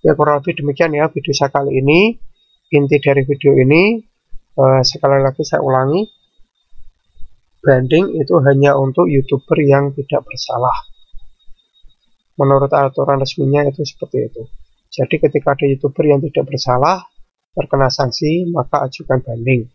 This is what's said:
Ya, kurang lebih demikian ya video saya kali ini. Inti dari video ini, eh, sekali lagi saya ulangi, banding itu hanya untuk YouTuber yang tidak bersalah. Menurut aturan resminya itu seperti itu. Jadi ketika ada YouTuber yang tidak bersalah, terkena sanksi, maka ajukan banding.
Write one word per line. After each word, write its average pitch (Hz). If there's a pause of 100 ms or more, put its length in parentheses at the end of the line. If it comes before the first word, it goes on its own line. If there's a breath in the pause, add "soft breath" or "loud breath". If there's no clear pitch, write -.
Ya, 156
kurang 147
lebih 170
demikian 147
ya 156
video 147
saya 139
kali 139
ini. 170 (560)
Inti 143
dari 139
video 139
ini, 170 (560)
eh, 131
sekali 139
lagi 135
saya 147
ulangi, 139 (1600)
banding 143
itu 147
hanya 139
untuk 139
YouTuber 139
yang 139
tidak 139
bersalah. 127 (1600)
Menurut 139
aturan 139
resminya 139
itu 143
seperti -
itu. 113 (480)
Jadi 143
ketika 143
ada 139
YouTuber 139
yang 143
tidak 135
bersalah, 135 (480)
terkena 135
sanksi, 151
maka 143
ajukan 131
banding. 117